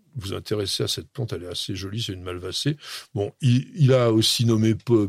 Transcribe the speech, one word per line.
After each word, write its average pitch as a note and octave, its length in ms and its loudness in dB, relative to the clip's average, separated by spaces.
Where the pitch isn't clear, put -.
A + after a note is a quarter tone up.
vous G2 180 -8
intéresser G2 480 -4
à A2 60 -2
cette - 240 -6
plante, A#2 220 -8
elle F2 100 -8
est F2 40 -12
assez F2 280 -8
jolie, G2 260 -8
c'est G2+ 120 -6
une F2+ 100 -12
malvacée. F2+ 540 -6
Bon, G2+ 180 -2
il, B2 340 2
il C3+ 180 6
a A#2+ 180 4
aussi A2 320 2
nommé A2 300 4
P-, G#2+ 360 2